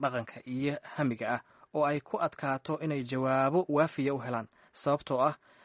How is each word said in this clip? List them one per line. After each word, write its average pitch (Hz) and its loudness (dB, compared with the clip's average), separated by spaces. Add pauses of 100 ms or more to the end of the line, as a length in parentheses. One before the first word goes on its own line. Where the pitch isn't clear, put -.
dhaqanka 123 -4
iyo 139 -2 (180)
hamiga 120 0
ah 117 -6 (320)
oo 151 2
ay 147 0
ku - -6
adkaato 151 -2
inay 147 -2
jawaabo 135 2
waafiya 147 2
u 135 -4
helaan, 117 -4 (240)
sababtoo 143 0
ah 143 2 (300)